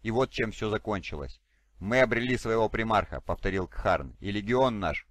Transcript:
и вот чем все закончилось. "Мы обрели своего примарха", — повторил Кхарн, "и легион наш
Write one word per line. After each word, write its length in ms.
и 80
вот 220
чем 200
все 180
закончилось. 680
"Мы 220
обрели 340
своего 320
примарха", — 580
повторил 420
Кхарн, 520
"и 120
легион 480
наш 320